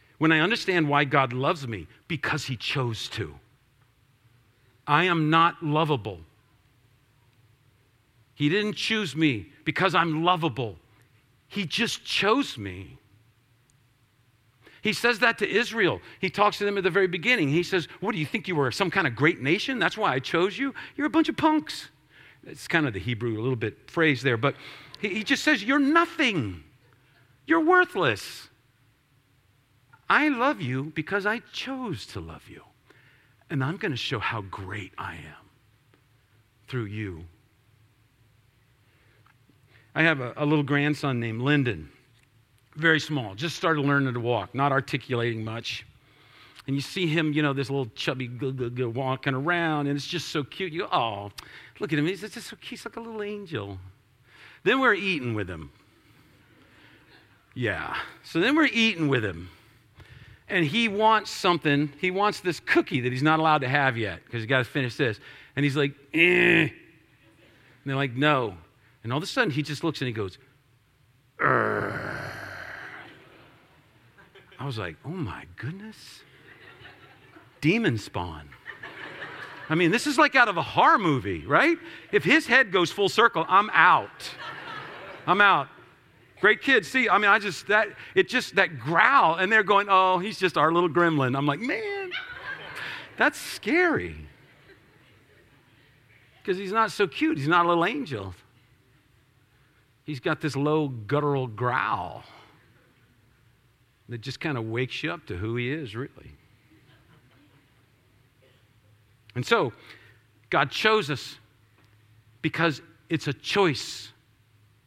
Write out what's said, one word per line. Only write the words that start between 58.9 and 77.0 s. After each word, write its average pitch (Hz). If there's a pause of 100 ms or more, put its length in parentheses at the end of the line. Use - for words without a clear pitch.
with 131
him. 90 (1000)
And 185
he 220
wants 214
something. 151
He 185
wants 202
this 180
cookie -
that 123
he's 127
not 156
allowed 156
to 127
have 135
yet 98
'cause 117
he's 110
gotta 127
finish 127
this. 120 (360)
And 143
he's 143
like, 143 (180)
"Eh." 175
And 123 (1120)
they're 139
like, 135
"No." 127 (460)
And 117
all 135
of 160
a 196
sudden, 175
he 147
just 143
looks 156
and 131
he 120
goes, 104 (1040)
"Urgh." 107 (2250)
I 127
was 127
like, 87
"Oh 135
my 151 (100)
goodness." 196 (1400)